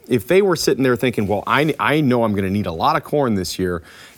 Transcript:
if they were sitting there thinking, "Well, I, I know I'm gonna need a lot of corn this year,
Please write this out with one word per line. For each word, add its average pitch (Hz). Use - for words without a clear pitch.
if 120
they 185
were 190
sitting 143
there 127
thinking, 113
"Well, 101
I, 135
I 131
know 123
I'm 110
gonna 95
need 101
a 87
lot 117
of 147
corn 135
this 90
year, 90